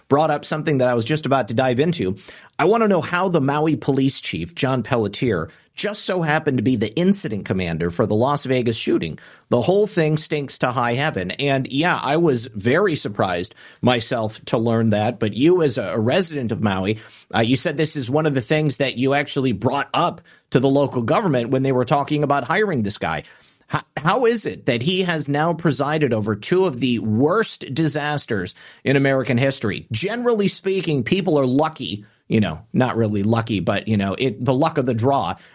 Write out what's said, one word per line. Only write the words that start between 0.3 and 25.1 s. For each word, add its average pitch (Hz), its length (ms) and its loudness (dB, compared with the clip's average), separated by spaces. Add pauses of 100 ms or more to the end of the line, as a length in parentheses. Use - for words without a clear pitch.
up 147 120 -4
something 151 340 -2
that 127 100 2
I 123 60 2
was 117 100 2
just 151 200 -2
about 131 240 2
to 120 60 -4
dive 127 240 2
into. 135 380 0 (420)
I 147 60 2
wanna 220 240 4
know 185 120 4
how 180 280 -2
the 170 120 2
Maui 147 360 0
police 135 440 0
chief, - 360 -8
John 131 260 0
Pelletier, 104 680 -2 (220)
just - 320 -6
so 185 160 -2
happened 147 380 0
to 117 40 0
be 127 140 2
the 104 180 -4
incident 165 520 -2
commander 85 420 -2
for 98 160 0
the 101 100 0
Las 135 300 2
Vegas 127 320 0
shooting. - 420 -2 (300)
The 117 140 2
whole 202 240 2
thing 156 320 2
stinks 147 400 -4
to 127 140 0
high 120 200 0
heaven. 120 380 -2
And 135 420 0
yeah, 151 300 0
I 143 160 0
was 131 300 2
very 139 480 0
surprised 95 580 -4 (260)
myself 117 640 0
to 131 120 0
learn 113 320 2
that. 107 280 0
But 107 140 -2
you, 165 300 4
as 135 160 0
a, 110 60 -4
a 92 140 -4
resident 139 540 0
of - 80 -4
Maui, 101 380 0 (360)
uh, 113 60 0
you 117 160 0
said 151 220 -4
this 156 180 -2
is 123 140 -6
one 156 160 2
of 147 80 0
the 131 80 0
things 151 340 0
that 131 220 -2
you 135 160 2
actually 135 380 0
brought 123 420 0
up 127 260 0 (300)
to 135 100 2
the 135 80 4
local 135 320 2
government 139 480 0
when 131 140 0
they 135 100 0
were 123 140 2
talking 147 380 0
about 139 200 0
hiring 170 380 0
this 101 160 -4
guy. 80 240 -4 (500)
H-, 151 80 -2 (160)
how 214 300 0
is 233 180 0
it 98 220 -8
that 120 160 0
he 185 200 0
has 165 280 -2